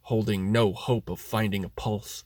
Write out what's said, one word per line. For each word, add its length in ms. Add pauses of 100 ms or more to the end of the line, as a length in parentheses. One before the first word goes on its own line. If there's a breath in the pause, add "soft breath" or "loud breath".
holding 500
no 220
hope 360
of 100
finding 460
a 40
pulse. 560